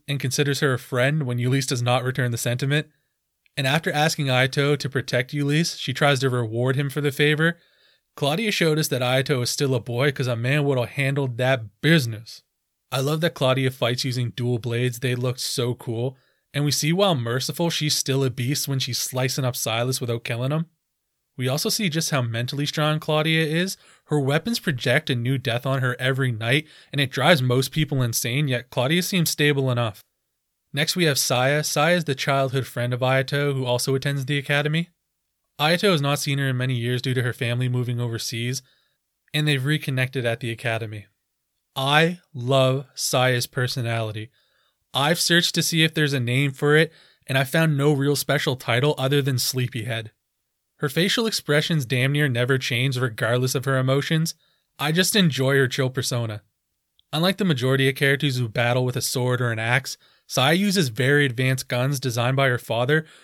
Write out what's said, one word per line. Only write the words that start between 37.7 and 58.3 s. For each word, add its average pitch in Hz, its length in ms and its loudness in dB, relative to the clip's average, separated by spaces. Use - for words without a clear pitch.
overseas, 120 640 -4
and 151 160 0
they've 135 160 0
reconnected 135 600 -2
at 117 140 -2
the 117 140 -6
academy. 110 540 -6
I 156 460 2
love 131 640 2
Saya's 127 540 0
personality. 113 800 -4
I've 151 260 2
searched 175 380 2
to 170 80 2
see 160 180 2
if 160 120 2
there's 147 180 2
a 135 80 0
name 131 320 0
for 147 240 2
it, 160 160 4
and 131 100 -2
I 135 60 2
found 156 340 2
no 143 160 4
real 139 220 2
special 139 400 0
title 131 420 0
other 135 240 2
than 131 180 0
Sleepyhead. 117 760 -4
Her 147 100 -2
facial 196 380 0
expressions 151 600 0
damn 131 260 0
near 147 160 2
never 123 300 0
change 127 400 -2
regardless 123 560 0
of 127 100 -2
her 135 140 0
emotions. 143 560 0
I 147 140 -2
just 180 240 2
enjoy 139 400 4
her 135 120 4
chill 131 200 0
persona. 117 540 -4
Unlike 180 260 0
the 214 60 0
majority 135 440 2
of 131 60 0
characters 139 420 0